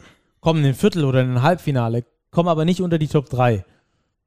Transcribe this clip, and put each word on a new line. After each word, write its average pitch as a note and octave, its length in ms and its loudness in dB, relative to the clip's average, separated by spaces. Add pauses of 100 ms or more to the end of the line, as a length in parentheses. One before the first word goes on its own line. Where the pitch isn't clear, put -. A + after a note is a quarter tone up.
(420)
kommen D#3+ 200 0
in C#3 100 2
ein B2 40 -6
Viertel F3 300 0
oder C3 160 2
in B2+ 140 -2
ein B2 60 0
Halbfinale, B2+ 640 -2 (280)
kommen F3 180 0
aber D#3 160 0
nicht F3+ 160 0
unter E3+ 160 0
die D3+ 100 -2
Top C#3+ 220 -2
drei. B2 340 0 (640)